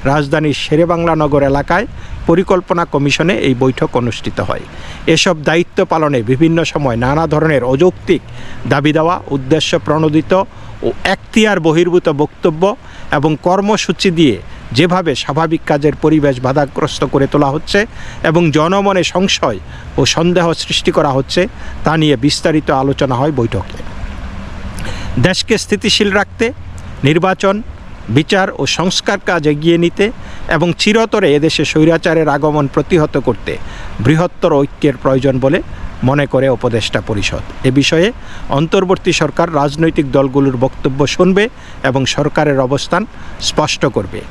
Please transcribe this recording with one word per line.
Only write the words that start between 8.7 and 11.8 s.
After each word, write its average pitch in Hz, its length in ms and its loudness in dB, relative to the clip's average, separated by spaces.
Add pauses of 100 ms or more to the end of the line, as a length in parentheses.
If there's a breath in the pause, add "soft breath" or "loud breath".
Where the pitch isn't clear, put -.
দেওয়া, 165 280 2 (100)
উদ্দেশ্য 139 480 0
প্রণোদিত 156 640 2 (400 loud breath)
ও - 80 0 (120)
এখতিয়ার 202 560 2
বহির্ভূত 170 500 2